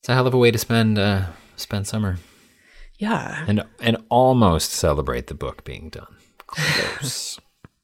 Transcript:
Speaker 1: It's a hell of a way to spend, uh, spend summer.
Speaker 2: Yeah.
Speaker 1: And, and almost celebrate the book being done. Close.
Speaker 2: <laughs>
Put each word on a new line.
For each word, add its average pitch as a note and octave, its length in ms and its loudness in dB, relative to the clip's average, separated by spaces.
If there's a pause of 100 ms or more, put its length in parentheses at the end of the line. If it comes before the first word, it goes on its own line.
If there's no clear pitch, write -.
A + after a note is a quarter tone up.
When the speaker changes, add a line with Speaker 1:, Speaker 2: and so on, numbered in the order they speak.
Speaker 1:
It's - 80 -8
a A#2+ 40 2
hell B2+ 140 4
of B2+ 60 2
a C3 40 4
way A#2+ 140 6
to A2 60 -2
spend, A2 400 2
uh, G2 300 2 (280)
spend G2+ 320 -6
summer. G2+ 300 -2 (800)
Speaker 2:
Yeah. G#3 500 -4
Speaker 1:
And, G#2 160 2 (160)
and A#2 180 0 (120)
almost A#2+ 640 4
celebrate C2+ 560 -2
the - 60 -12
book - 300 -10
being - 260 -14
done. - 260 -18 (320)
Close. - 960 -4
Speaker 2:
<laughs> - 60 -20 (340)